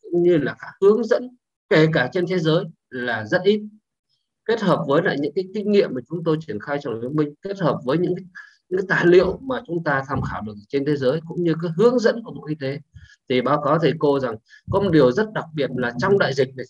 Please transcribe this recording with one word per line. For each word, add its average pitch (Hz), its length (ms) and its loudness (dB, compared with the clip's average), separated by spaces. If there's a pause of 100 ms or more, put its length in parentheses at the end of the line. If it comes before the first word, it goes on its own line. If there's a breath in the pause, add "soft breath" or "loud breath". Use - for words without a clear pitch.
cũng 175 220 -2
như 175 140 6
là 117 220 -2
các - 120 -16 (100)
hướng 214 220 4
dẫn 240 340 -2 (320)
kể 160 240 6
cả 127 200 0
trên 180 140 0
thế 185 120 0
giới 160 240 2 (260)
là 120 360 -4
rất 151 180 -2
ít. 214 180 2 (840)
Kết 220 160 -2
hợp 170 260 2
với 143 140 4
lại 180 180 0
những 147 160 -4
cái 190 180 -2
kinh 208 180 -2
nghiệm - 220 4
mà 123 160 -6
chúng 165 140 -8
tôi 156 140 0 (100)
triển 104 120 -6
khai 143 220 -6
trong 113 180 -6
Liên 131 160 -6
minh, 147 260 0
kết 196 180 -10
hợp 147 260 0
với 143 120 0
những 180 180 0
cái, - 100 -12 (440 loud breath)
những 185 100 -2
cái 196 100 -2
tài 170 160 2
liệu 180 320 6
mà 127 300 -4
chúng 170 160 -4
ta 139 240 0
tham 131 140 -4
khảo 95 200 -6
được 107 120 -10 (140)
trên 139 180 -2
thế 151 100 0
giới 135 320 0
cũng 175 160 -6
như 160 180 2
cái 175 160 -4
hướng 240 220 4
dẫn 214 240 0
của - 80 -14
Bộ 139 160 -14
Y 151 80 -4
tế, 139 240 -8 (500 soft breath)
thì 127 120 2
báo 143 200 0
cáo 156 180 2
thầy 143 200 2
cô 139 200 2
rằng 117 160 -4 (360 soft breath)
có 190 80 2
một 202 120 0
điều 135 200 6
rất 214 220 -2
đặc 147 200 -6
biệt 131 220 -2
là 120 240 -2
trong 196 200 2
đại 139 140 0
dịch 131 220 -2
này 123 140 -10